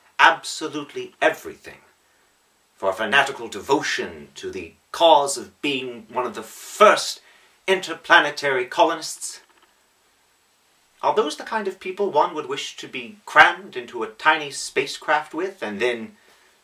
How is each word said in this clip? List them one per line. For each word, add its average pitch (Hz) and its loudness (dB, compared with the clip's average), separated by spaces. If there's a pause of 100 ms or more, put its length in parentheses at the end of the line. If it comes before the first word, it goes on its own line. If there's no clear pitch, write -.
(180)
absolutely 147 0
everything - -4 (920)
for 98 -2
a 95 2
fanatical 117 0
devotion 101 -2
to - -12
the 90 -10 (180)
cause 151 6
of 104 -14
being 127 -4
one 120 -4
of 107 -8
the 110 -10
first - 0 (460)
interplanetary 156 2
colonists, - 0 (1600)
are 117 2
those 269 0
the - -14
kind 214 -6
of 185 -6
people 185 -4
one 147 2
would 147 -6
wish 139 -8
to - -14
be 117 -12
crammed - 4
into 185 -10
a - -4
tiny 156 0
spacecraft - -4
with 185 -6
and 104 -6
then 113 -2 (480)